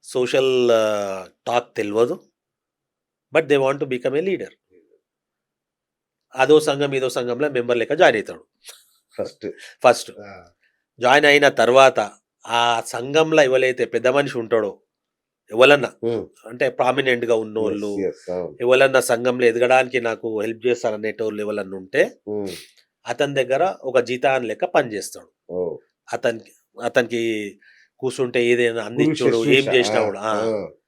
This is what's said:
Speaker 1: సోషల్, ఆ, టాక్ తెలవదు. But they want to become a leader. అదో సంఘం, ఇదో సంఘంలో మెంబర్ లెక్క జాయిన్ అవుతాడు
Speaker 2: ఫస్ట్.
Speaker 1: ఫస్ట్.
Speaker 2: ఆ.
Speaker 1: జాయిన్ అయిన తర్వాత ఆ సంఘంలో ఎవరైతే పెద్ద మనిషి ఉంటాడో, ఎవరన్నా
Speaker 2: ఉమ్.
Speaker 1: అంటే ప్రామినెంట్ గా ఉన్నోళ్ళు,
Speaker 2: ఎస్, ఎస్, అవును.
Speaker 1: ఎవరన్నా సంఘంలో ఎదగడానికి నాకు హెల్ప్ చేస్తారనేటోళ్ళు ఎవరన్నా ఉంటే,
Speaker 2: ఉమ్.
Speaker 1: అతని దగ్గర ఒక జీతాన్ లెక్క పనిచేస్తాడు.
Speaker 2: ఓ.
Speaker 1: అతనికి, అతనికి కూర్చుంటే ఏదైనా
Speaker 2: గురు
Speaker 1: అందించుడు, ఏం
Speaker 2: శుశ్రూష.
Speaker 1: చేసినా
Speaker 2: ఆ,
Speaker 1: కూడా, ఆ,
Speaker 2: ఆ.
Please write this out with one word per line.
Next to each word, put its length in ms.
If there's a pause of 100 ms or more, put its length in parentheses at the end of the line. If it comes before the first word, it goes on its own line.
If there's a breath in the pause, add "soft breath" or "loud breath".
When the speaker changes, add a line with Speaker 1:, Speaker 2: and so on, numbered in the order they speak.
Speaker 1:
సోషల్, 680
ఆ, 560 (200)
టాక్ 300
తెలవదు. 420 (1160)
But 120
they 180
want 180
to 80
become 280
a 60
leader. 220 (1900)
అదో 240
సంఘం, 340
ఇదో 160
సంఘంలో 400
మెంబర్ 280
లెక్క 160
జాయిన్ 240
అవుతాడు 260 (760 loud breath)
Speaker 2:
ఫస్ట్. 300 (360 loud breath)
Speaker 1:
ఫస్ట్. 360
Speaker 2:
ఆ. 240 (560)
Speaker 1:
జాయిన్ 260
అయిన 240
తర్వాత 640 (360)
ఆ 400
సంఘంలో 560
ఎవరైతే 420
పెద్ద 220
మనిషి 300
ఉంటాడో, 420 (720)
ఎవరన్నా 420 (100)
Speaker 2:
ఉమ్. 220 (220)
Speaker 1:
అంటే 220
ప్రామినెంట్ 560
గా 100
ఉన్నోళ్ళు, 640
Speaker 2:
ఎస్, 80
ఎస్, 240
అవును. 300
Speaker 1:
ఎవరన్నా 400
సంఘంలో 440
ఎదగడానికి 560
నాకు 400
హెల్ప్ 240
చేస్తారనేటోళ్ళు 760
ఎవరన్నా 360
ఉంటే, 400 (100)
Speaker 2:
ఉమ్. 200 (600 loud breath)
Speaker 1:
అతని 260
దగ్గర 300
ఒక 360
జీతాన్ 460
లెక్క 200
పనిచేస్తాడు. 880
Speaker 2:
ఓ. 240 (360)
Speaker 1:
అతనికి, 380 (320)
అతనికి 720 (440 soft breath)
కూర్చుంటే 460
ఏదైనా 280
Speaker 2:
గురు 80
Speaker 1:
అందించుడు, 640
ఏం 100
Speaker 2:
శుశ్రూష. 200
Speaker 1:
చేసినా 260
Speaker 2:
ఆ, 40
Speaker 1:
కూడా, 140
ఆ, 180
Speaker 2:
ఆ. 300 (200)